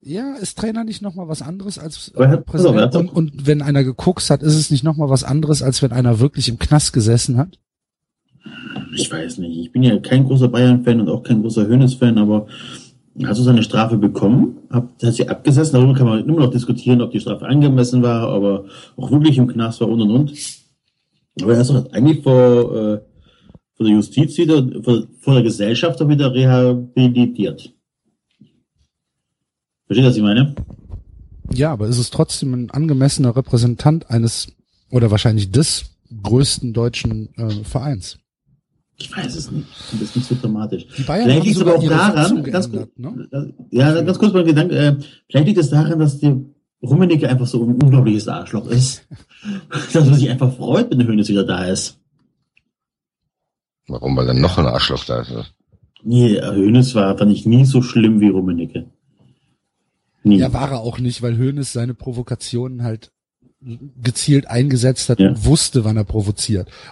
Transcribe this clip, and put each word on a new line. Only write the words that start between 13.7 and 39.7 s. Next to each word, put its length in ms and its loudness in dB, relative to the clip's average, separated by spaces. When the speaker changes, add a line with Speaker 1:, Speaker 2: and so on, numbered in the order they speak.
Speaker 2:
bekommen, 580 2
hat, 140 -2
hat 120 0
sie 140 -4
abgesessen. 460 2
Darüber 200 6
kann 120 4
man 200 0
immer 140 2
noch 100 4
diskutieren, 520 0
ob 80 -4
die 100 -4
Strafe 260 -10
angemessen 560 2
war, 260 0
aber 360 -2
auch 140 -8
wirklich 260 4
im 120 4
Knast 340 -6
war 60 -2
und, 120 0
und, 100 2
und. 220 0
Aber 120 2
er 60 2
ist 100 2
doch 220 0
eigentlich 300 2
vor, 520 4
äh, 260 -4
vor 120 -2
der 100 4
Justiz 420 0
wieder, 280 2
vor, 200 2
vor 140 2
der 80 4
Gesellschaft 680 -2
wieder 240 2
rehabilitiert. 1400 0
Versteht, 200 4
was 100 4
ich 60 0
meine? 320 2
Speaker 1:
Ja, 200 0
aber 160 -4
ist 100 -2
es 120 -4
trotzdem 440 -4
ein 160 -8
angemessener 640 0
Repräsentant 760 0
eines, 420 -2
oder 200 2
wahrscheinlich 400 0
des 460 -2
größten 500 -2
deutschen, 640 -6
äh, 280 -6
Vereins? 540 -8
Speaker 2:
Ich 180 -16
weiß 180 -10
es 160 -12
nicht. 160 -8